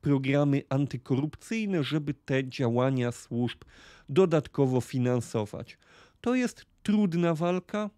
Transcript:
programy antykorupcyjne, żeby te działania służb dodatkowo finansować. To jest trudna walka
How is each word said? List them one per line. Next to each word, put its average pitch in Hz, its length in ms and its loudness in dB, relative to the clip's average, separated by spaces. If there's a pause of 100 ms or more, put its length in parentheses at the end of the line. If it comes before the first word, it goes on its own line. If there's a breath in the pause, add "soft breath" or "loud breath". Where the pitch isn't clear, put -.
programy 139 680 2
antykorupcyjne, 147 1120 -2
żeby 147 300 -2
te 135 360 -2
działania 123 600 0
służb - 500 -6 (480 loud breath)
dodatkowo 143 720 2
finansować. 120 960 -4 (440 soft breath)
To 247 140 0
jest 247 300 -4 (180)
trudna 175 500 2
walka 180 640 -2